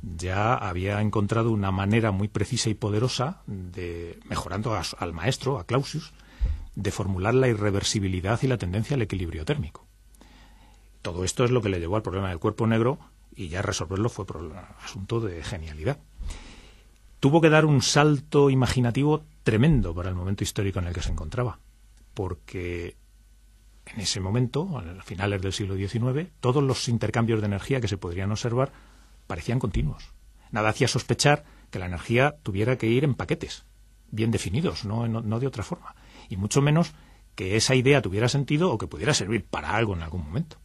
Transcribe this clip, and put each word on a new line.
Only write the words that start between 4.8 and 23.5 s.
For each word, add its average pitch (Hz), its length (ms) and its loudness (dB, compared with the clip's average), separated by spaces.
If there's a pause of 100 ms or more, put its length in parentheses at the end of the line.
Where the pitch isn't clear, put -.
su, - 160 -8
al 87 140 -4
maestro, 123 440 -2
a - 80 -8
Clausius, 139 480 -2 (640)
de 101 160 -2
formular 95 420 -2
la 131 140 4
irreversibilidad 98 960 0
y 135 40 2
la 127 100 2
tendencia 101 380 -2
al 131 60 0
equilibrio 82 440 -4
térmico. - 420 -6 (1120)
Todo 92 220 -4
esto 95 200 0
es 120 60 4
lo 127 120 4
que 104 80 0
le 92 100 0
llevó 85 160 -2
al 110 80 0
problema 95 260 -4
del 87 100 -4
cuerpo 110 280 0
negro, 117 320 2 (360)
y 92 140 -10
ya 92 120 -4
resolverlo 98 480 -2
fue 104 160 -8
pro-, 82 260 -10 (320)
asunto 101 360 -6
de 92 240 -6
genialidad. 80 560 -6 (1200)
Tuvo 143 200 6
que 156 120 8
dar 156 140 8
un 147 180 6
salto 143 680 6
imaginativo 131 720 2 (200)
tremendo 110 500 4
para 87 160 -4
el 92 60 -4
momento 95 280 -2
histórico 98 360 -2
en 85 80 -2
el 85 60 -4
que 87 100 -4
se - 80 -2
encontraba, 107 480 -4 (560)
porque 87 800 -6 (880)